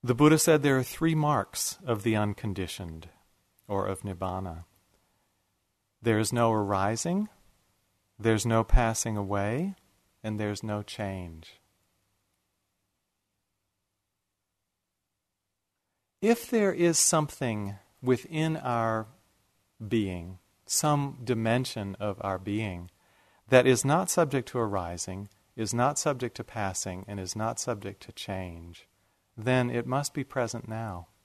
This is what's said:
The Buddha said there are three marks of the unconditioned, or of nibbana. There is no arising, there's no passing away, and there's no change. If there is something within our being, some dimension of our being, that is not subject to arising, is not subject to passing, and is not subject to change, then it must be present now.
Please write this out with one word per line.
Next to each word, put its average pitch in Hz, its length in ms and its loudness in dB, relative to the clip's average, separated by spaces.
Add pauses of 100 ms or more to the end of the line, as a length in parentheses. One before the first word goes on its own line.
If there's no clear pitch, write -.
The 123 140 0
Buddha 151 240 8
said 151 240 6
there 139 140 4
are 127 60 2
three 160 320 0
marks 147 680 0
of 110 200 -2
the 113 120 2
unconditioned, 95 960 -4 (580)
or 98 200 -2
of 98 160 -6
nibbana. 92 600 -6 (1400)
There 110 180 4
is 107 120 0
no 117 220 4
arising, 107 760 0 (880)
there's 110 280 2
no 113 180 4
passing 113 540 4
away, 104 580 -2 (480)
and 107 160 -4
there's 104 240 -2
no 104 200 -4
change. 92 760 -10 (4000)
If 233 280 2
there 208 240 4
is 170 240 4
something 110 800 0 (260)
within 156 560 0
our 113 500 -2 (760)
being, 92 540 -2 (260)
some 143 580 0
dimension 113 720 -2
of 101 260 -6
our 95 180 -4
being, 95 500 -4 (600)
that 127 180 8
is 127 180 6
not 170 240 2
subject 139 400 2
to 123 80 -6
arising, 95 720 -4 (260)
is 110 160 -4
not 127 280 0
subject 127 380 -2
to 117 60 -10
passing, 95 640 -6
and 101 120 -6
is 92 160 -8
not 113 240 -4
subject 104 440 -6
to - 80 -18
change, 87 760 -10 (500)
then 123 320 2
it 120 160 -2
must 135 300 -4
be 139 80 -4
present 117 440 -4
now. 110 400 -8 (160)